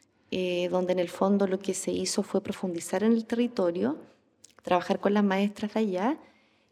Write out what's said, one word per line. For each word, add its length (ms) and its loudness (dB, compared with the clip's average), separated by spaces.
eh, 400 0
donde 240 2
en 60 0
el 100 0
fondo 380 2
lo 100 0
que 160 -4
se 180 -4
hizo 300 -2
fue 200 -2
profundizar 600 -4
en 100 6
el 120 2
territorio, 720 0
trabajar 380 0
con 140 2
las 100 4
maestras 500 0
de 60 0
allá 380 0